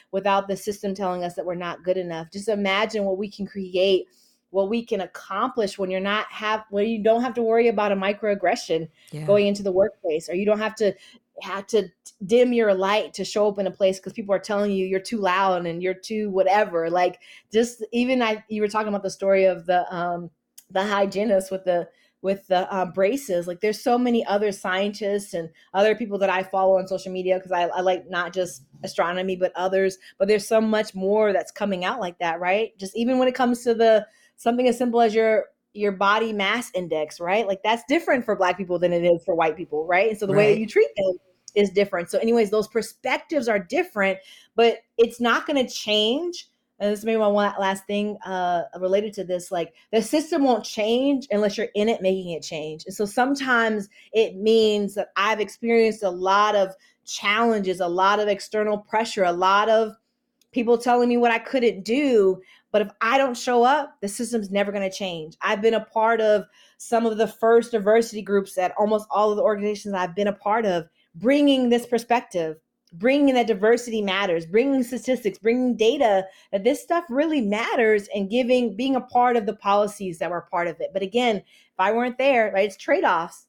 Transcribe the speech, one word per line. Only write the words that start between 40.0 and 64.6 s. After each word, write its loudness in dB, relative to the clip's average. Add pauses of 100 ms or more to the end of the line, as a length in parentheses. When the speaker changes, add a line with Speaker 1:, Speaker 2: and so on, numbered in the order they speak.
Speaker 1:
And -8
so -4
the -2
way 4
that 4
Speaker 2:
Right. 2
Speaker 1:
you -4
treat 2
them -2 (360)
is 2
different. -2
So -2
anyways, 0
those -2
perspectives -4
are 2
different, -2 (380)
but 4 (200)
it's 2
not 0
gonna 0
change. -2 (320)
And 0
this -6
may 0
be 2
my 4
one 2
last -2
thing, -4
uh, -2 (160)
related 0
to -8
this, -6
like, -6 (200)
the 2
system -2
won't 2
change -2
unless 0
you're -4
in 2
it -2
making -2
it -8
change. -10
And -14
so -4
sometimes 0 (240)
it 0
means 2
that -6
I've 0
experienced 0
a 0
lot 2
of 0 (300)
challenges, 0
a -2
lot 4
of 0
external -2
pressure, -2
a 2
lot 2
of 2 (540)
people 2
telling 2
me 2
what 4
I 0
couldn't 0
do. 2 (320)
But 2
if -4 (120)
I 2
don't 0
show 2
up, 2
the -6
system's -6
never 0